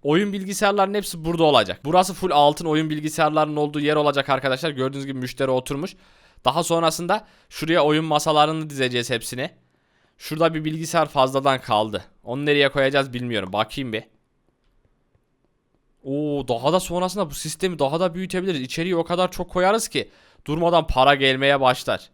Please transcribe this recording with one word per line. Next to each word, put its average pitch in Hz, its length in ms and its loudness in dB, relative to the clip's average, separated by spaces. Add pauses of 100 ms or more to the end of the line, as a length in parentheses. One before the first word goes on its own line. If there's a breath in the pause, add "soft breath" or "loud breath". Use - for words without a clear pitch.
Oyun 185 300 0
bilgisayarlarının 196 640 0
hepsi 170 280 -8
burada 165 180 0
olacak. 113 420 4
Burası 185 280 2
full 185 180 -4
altın 147 340 4
oyun 156 240 0
bilgisayarlarının 151 680 0
olduğu 147 240 -2
yer 147 160 2
olacak 143 340 2
arkadaşlar. 135 400 0
Gördüğünüz 135 360 -4
gibi 135 140 -8
müşteri 131 320 -4
oturmuş. 139 440 -4 (500 soft breath)
Daha 147 180 2
sonrasında 170 640 0 (220 soft breath)
şuraya 165 340 0
oyun 151 220 2
masalarını 156 640 0
dizeceğiz 123 400 -4
hepsini. 127 420 -6 (680)
Şurada 160 360 -2
bir 156 120 -4
bilgisayar 156 420 -2
fazladan 135 540 2
kaldı. 104 420 -2 (200)
Onu 127 220 -6
nereye 143 240 4
koyacağız 135 440 0
bilmiyorum. 117 400 -4
Bakayım 113 400 -4
bir. 110 100 -6 (2000)
Oo, 143 440 -4
daha 123 260 0
da 185 60 4
sonrasında 180 500 -4
bu 139 40 -16
sistemi 165 460 -6
daha 143 200 0
da 175 140 0
büyütebiliriz. 185 480 -4
İçeriye 165 340 -4
o 165 80 0
kadar 180 280 -2
çok - 200 -8
koyarız 196 360 2
ki - 240 -6 (340 soft breath)
durmadan 165 420 2
para 135 280 6
gelmeye 135 460 2
başlar. 127 520 0